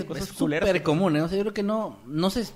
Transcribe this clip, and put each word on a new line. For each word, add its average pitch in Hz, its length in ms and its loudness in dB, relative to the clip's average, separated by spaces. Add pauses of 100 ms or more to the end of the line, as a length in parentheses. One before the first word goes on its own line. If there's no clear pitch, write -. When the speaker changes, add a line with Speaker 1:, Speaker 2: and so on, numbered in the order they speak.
Speaker 1:
que - 40 -8
Speaker 2:
cosas - 220 -6
Speaker 1:
es - 40 -16
Speaker 2:
culeras 165 360 0
Speaker 1:
súper 180 120 2
Speaker 2:
que 147 40 -10
pasan. 156 140 4
Speaker 1:
común, 180 180 4
¿eh? 151 40 2
O 160 60 0
sea, 185 100 -2
yo 202 60 0
creo 208 100 -2
que 208 100 -2
no, 208 420 -2
no 151 240 0
sé, 214 160 -2 (100)